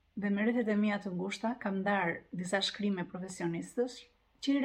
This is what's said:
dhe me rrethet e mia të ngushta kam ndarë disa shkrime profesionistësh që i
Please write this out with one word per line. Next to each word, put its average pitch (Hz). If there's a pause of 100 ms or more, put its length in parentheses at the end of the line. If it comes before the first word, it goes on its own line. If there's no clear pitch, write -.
(200)
dhe 202
me 214
rrethet 233
e 208
mia 208
të 196
ngushta 196 (100)
kam 196
ndarë 190 (160)
disa 180
shkrime 196
profesionistësh 180 (480)
që 277
i -